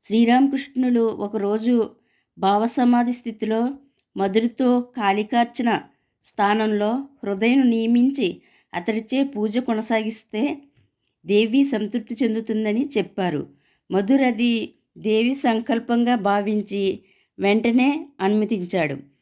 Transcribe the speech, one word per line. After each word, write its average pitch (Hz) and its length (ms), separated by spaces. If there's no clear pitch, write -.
శ్రీరామకృష్ణులు 247 960
ఒకరోజు 220 880
భావసమాధి 240 760
స్థితిలో 233 640
మధురతో 233 640
కాళికార్చన 233 1000
స్థానంలో 214 840
హృదయం 220 360
నియమించి 240 800
అతడిచే 220 500
పూజ 214 340
కొనసాగిస్తే 226 1040
దేవి 220 380
సంతృప్తి 220 580
చెందుతుందని 220 680
చెప్పారు. 175 500
మధుర్ 202 320
అది 233 520
దేవి 220 360
సంకల్పంగా 240 800
భావించి 202 880
వెంటనే 240 680
అనుమతించాడు. 190 760